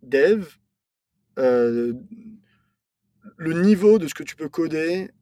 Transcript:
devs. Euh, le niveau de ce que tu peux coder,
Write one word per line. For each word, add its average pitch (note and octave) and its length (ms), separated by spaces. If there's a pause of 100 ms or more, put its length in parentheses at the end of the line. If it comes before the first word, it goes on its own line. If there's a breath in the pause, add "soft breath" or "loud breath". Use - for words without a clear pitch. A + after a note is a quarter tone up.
devs. D#3+ 540 (840)
Euh, A#2+ 540 (1400)
le D#3+ 180
niveau G#3 440
de E3 80
ce C#3 80
que - 80
tu - 140
peux D#3 120
coder, E3 600 (120)